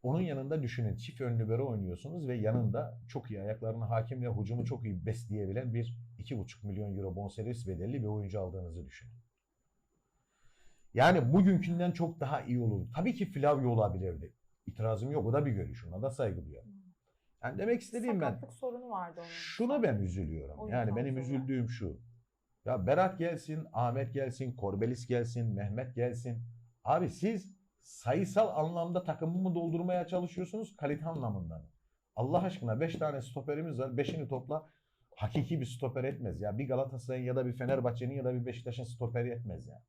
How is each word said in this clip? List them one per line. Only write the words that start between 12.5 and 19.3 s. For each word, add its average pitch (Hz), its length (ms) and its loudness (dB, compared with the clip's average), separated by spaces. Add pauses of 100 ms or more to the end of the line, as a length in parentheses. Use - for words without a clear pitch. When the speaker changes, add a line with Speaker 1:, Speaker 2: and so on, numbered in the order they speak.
Speaker 1:
olur. 104 360 2
Tabii 185 180 2
ki 196 180 0
Flavio 139 380 4
olabilirdi. 92 640 2 (320)
İtirazım 110 460 0
yok, 139 140 0
o 117 80 2
da 147 120 4
bir 135 60 2
görüş, 95 340 -4
ona 87 160 -8
da 135 80 0
saygı 113 360 -2
duyuyorum. 73 260 -14 (720)
Yani 131 140 -4
demek 233 240 2
istediğim 220 400 -2
ben 135 80 2
Speaker 2:
Sakatlık - 240 -6
sorunu 247 360 -6
vardı 175 300 -6
onun. 170 100 -12
Speaker 1:
şuna 240 540 0